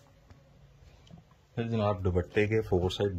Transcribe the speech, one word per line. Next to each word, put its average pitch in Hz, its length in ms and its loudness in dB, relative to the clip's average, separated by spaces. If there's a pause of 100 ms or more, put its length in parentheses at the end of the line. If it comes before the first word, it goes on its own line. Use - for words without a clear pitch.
(1600)
फिर 117 100 -2
जनाब 104 360 0
दुपट्टे 92 440 0
के 110 140 2
फोर 90 300 0
साइड 101 280 -2